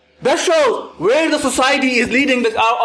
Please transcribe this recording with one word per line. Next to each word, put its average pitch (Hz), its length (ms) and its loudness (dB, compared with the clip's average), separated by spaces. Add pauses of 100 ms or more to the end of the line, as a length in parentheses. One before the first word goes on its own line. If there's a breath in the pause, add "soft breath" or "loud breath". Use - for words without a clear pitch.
(240)
That 311 160 0
shows 302 580 0
where 285 320 0
the 294 100 0
society 262 600 0
is 226 100 0
leading 247 340 0
the, 220 160 -2
our, 226 260 0